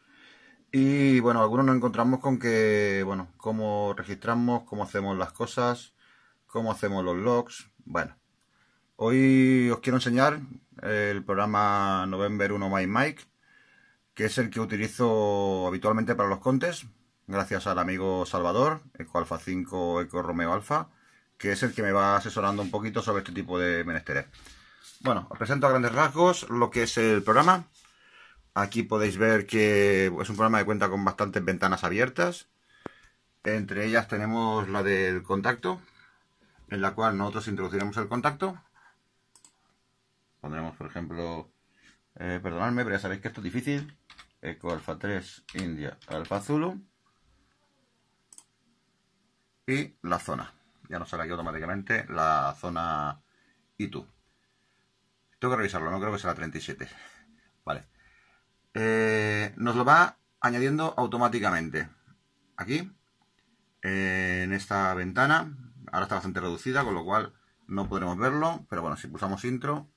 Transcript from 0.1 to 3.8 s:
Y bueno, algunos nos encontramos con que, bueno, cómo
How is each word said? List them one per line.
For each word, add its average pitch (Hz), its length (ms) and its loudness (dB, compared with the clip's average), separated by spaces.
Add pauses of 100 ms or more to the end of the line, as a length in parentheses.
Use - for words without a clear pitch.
Y 135 480 6
bueno, 117 240 4
algunos 123 240 4
nos 131 80 6
encontramos 123 460 2
con 131 180 2
que, 107 680 4
bueno, 95 220 -4 (120)
cómo 104 600 -2